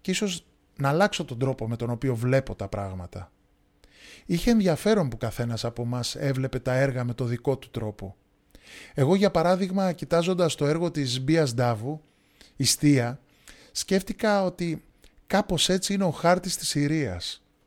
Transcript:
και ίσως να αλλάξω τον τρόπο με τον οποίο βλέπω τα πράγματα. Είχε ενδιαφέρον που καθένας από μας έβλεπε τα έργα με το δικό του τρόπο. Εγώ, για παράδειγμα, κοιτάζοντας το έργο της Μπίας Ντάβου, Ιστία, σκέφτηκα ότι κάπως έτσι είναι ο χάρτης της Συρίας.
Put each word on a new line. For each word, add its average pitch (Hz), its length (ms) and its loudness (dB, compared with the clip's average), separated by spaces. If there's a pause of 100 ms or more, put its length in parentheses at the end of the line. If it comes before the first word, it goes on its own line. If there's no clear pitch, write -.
και - 100 -4
ίσως 180 340 -4 (300)
να 139 140 0
αλλάξω 175 360 0
τον 123 140 -8
τρόπο 127 280 -2
με 117 80 -4
τον 117 140 -4
οποίο 120 260 -2
βλέπω 123 400 0
τα 98 120 -8
πράγματα. 92 640 -8 (960)
Είχε 175 260 2
ενδιαφέρον 196 580 2
που 110 80 -8
καθένας 117 480 -4
από 120 200 -6
μας 120 300 -4
έβλεπε 131 440 -2
τα 127 140 -2
έργα 127 300 0
με 120 100 -4
το 127 120 -4
δικό 120 320 -2
του - 120 -20
τρόπο. 104 460 -8 (800)
Εγώ, 143 220 4
για 196 160 4
παράδειγμα, 185 600 2
κοιτάζοντας 170 640 0
το 147 100 0
έργο 165 260 0
της 131 300 -2
Μπίας 147 320 2
Ντάβου, 120 480 -2 (540)
Ιστία, 131 640 2 (520)
σκέφτηκα 196 720 0
ότι 175 400 -4 (440)
κάπως 190 420 2
έτσι 185 240 0
είναι 196 100 0
ο 180 80 2
χάρτης 180 460 2
της - 100 -6
Συρίας. 143 760 -2 (240)